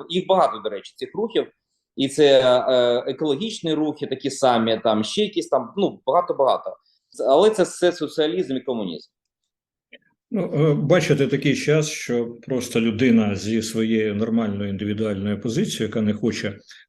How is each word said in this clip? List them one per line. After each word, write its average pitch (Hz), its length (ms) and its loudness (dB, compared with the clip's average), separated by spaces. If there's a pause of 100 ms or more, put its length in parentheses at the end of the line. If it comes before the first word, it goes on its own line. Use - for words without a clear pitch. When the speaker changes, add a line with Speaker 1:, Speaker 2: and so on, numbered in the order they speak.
Speaker 1:
їх 170 180 -4
багато, 147 360 2
до 107 60 -6
речі, 101 280 -10
цих 127 160 -12
рухів, 180 340 -2 (480)
і 135 120 -2
це, 139 340 6 (280)
е, 123 420 2
екологічні 156 640 -4
рухи 151 340 -4
такі 139 220 -6
самі, 117 540 2
там, 107 200 2
ще - 180 -2
якісь 202 280 -4
там, - 280 -2
ну, 147 280 -2
багато-багато. 135 680 0 (540)
Але 170 200 6
це 202 140 2
все 175 280 0
соціалізм 156 640 -2
і 123 60 -6
комунізм. 98 480 -8 (1200)
Speaker 2:
Ну, 160 400 0
е, - 20 2
бачите, 147 540 2
такий 135 280 0
час, 151 340 2
що 120 360 -4
просто 120 560 -4
людина 113 540 2
зі 107 260 -2
своєю 110 540 -2
нормальною 104 540 -2
індивідуальною 101 720 -4
позицією, 120 460 -4
яка 110 140 -4
не 107 120 0
хоче 104 440 -4 (320)